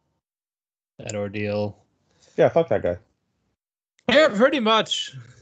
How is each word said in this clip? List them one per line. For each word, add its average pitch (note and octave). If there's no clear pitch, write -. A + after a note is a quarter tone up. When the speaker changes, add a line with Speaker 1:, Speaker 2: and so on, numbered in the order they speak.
Speaker 1:
that A#2
ordeal. G#2
Speaker 2:
Yeah, D3
fuck E3
that G2+
guy. F2
Speaker 1:
Yeah, C#4+
pretty C4
much. A3